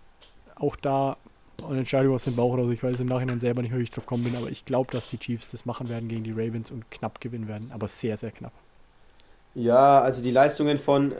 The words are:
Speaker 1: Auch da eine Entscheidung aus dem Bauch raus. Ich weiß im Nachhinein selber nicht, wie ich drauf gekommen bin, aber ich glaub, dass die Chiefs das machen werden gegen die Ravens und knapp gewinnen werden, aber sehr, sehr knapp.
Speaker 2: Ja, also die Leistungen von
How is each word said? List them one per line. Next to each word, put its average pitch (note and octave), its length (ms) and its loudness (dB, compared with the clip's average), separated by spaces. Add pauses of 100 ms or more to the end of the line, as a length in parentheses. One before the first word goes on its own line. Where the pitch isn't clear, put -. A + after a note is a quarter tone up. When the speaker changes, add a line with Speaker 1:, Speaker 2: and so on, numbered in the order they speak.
(560)
Speaker 1:
Auch C#3+ 200 -2
da C#3 400 0 (520)
eine C3+ 100 -2
Entscheidung C3+ 360 2
aus B2 100 -4
dem B2 120 -2
Bauch B2 220 2
raus. A#2+ 140 0
Ich A#2 100 -4
weiß B2 180 -2
im B2 60 -2
Nachhinein B2+ 340 -2
selber A#2+ 220 0
nicht, A#2+ 140 -4
wie B2 60 0
ich A#2 80 -4
drauf - 160 -10
gekommen A#2+ 180 -2
bin, A#2+ 120 -2
aber A#2 140 -6
ich - 140 -12
glaub, B2+ 260 -2
dass B2 180 -6
die B2 100 -10
Chiefs - 320 -8
das - 160 -14
machen A#2+ 220 -8
werden A#2 200 -6
gegen A2+ 160 -6
die A2 80 -6
Ravens A2+ 380 -4
und A#2+ 200 -12
knapp - 300 -10
gewinnen A#2 280 -8
werden, G#2+ 240 -10
aber G#2+ 160 -6
sehr, G#2+ 280 -4
sehr A2 160 -10
knapp. - 200 -16 (1040)
Speaker 2:
Ja, C3 460 8
also B2 220 2
die B2 80 0
Leistungen D3 480 4
von C#3 420 4